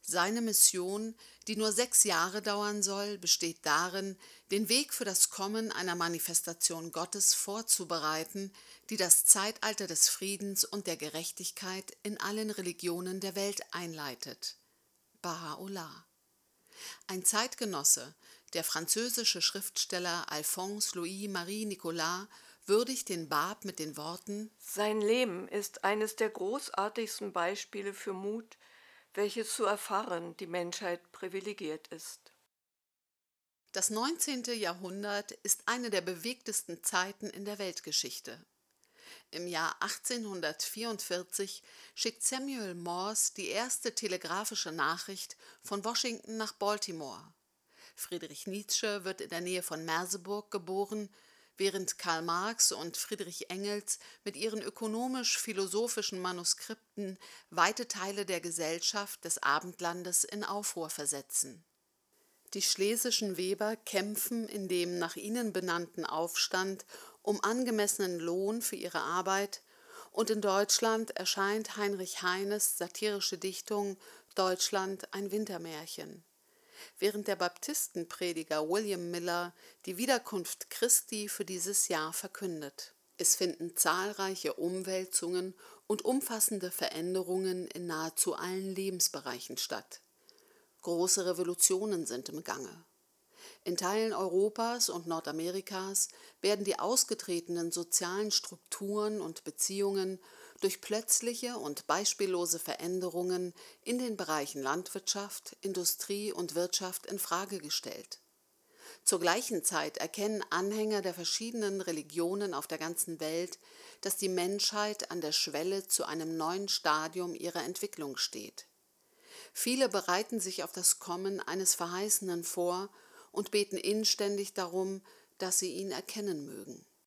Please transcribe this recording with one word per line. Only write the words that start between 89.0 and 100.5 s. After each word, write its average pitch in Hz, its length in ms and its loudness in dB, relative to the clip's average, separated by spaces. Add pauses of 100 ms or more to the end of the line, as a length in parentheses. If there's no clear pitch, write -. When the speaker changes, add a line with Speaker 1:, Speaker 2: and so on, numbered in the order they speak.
Speaker 1:
statt. - 440 -6 (800)
Große 175 440 4
Revolutionen 180 800 2
sind 120 240 -6
im 156 160 -8
Gange. 135 400 -6 (800)
In 175 100 0
Teilen 208 380 2
Europas 208 760 2
und 165 180 -4
Nordamerikas 180 1000 -2 (320)
werden 202 240 4
die 196 160 0
ausgetretenen 170 920 0
sozialen 180 600 0
Strukturen 208 880 -2
und 165 240 -6
Beziehungen 190 760 0 (420)